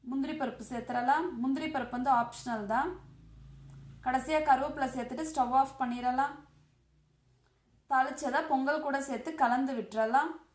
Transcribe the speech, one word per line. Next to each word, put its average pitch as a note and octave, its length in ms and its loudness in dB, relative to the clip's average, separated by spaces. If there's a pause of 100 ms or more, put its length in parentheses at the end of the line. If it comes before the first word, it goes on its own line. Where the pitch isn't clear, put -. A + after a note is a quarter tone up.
(100)
முந்திரி C4+ 280 -2
பருப்பு B3 320 -4
சேர்த்துடலாம். B3 560 0 (160)
முந்திரி C4+ 320 0
பருப்பு B3 220 -4
வந்து B3+ 140 0 (100)
ஆப்ஷனல் A#3 440 -4 (100)
தான். C#4+ 140 2 (1160)
கடைசியா C4 420 2
கருவேப்பிலை C#4 480 4
சேர்த்துட்டு B3+ 360 -4
ஸ்டவ் B3 300 2
ஆஃப் C4 200 0
பண்ணிடலாம். B3 540 0 (1600)
தாளிச்சதை C4+ 500 0 (100)
பொங்கல் C#4+ 360 2
கூட C4+ 100 0 (120)
சேர்த்து - 220 -4 (120)
கலந்து C4 360 2
விட்டுறலாம். A3+ 540 0 (220)